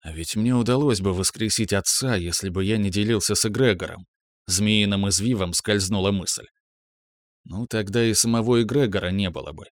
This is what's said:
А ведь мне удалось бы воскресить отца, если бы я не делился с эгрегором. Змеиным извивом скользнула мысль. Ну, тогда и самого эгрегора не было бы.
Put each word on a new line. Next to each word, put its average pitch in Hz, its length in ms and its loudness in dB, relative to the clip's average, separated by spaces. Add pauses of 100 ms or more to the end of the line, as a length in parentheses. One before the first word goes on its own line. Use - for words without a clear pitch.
А 80 120 -12
ведь 82 240 -6
мне 117 160 2
удалось 123 480 2
бы 95 120 0
воскресить 101 600 -2
отца, 117 420 0
если 87 340 -4
бы 92 140 -2
я 107 140 0
не 101 120 0
делился 104 460 0
с - 100 0
эгрегором. 92 600 -2 (420)
Змеиным 101 600 2
извивом 95 460 0
скользнула 98 580 0
мысль. - 360 -4 (1000)
Ну, 107 220 -8
тогда 110 380 0
и 110 80 4
самого 117 500 4
эгрегора 101 480 0
не 98 180 0
было 73 220 -10
бы. 78 220 -14